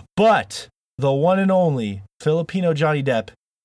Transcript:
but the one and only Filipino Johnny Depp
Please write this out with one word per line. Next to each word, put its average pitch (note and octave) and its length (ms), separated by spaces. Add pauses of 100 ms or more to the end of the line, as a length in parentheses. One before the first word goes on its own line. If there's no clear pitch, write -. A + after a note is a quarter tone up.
(160)
but F#3+ 520 (300)
the C3+ 140
one E3+ 260
and F#3+ 120
only B2+ 520 (180)
Filipino E3 540
Johnny D3+ 280
Depp A#2+ 280 (340)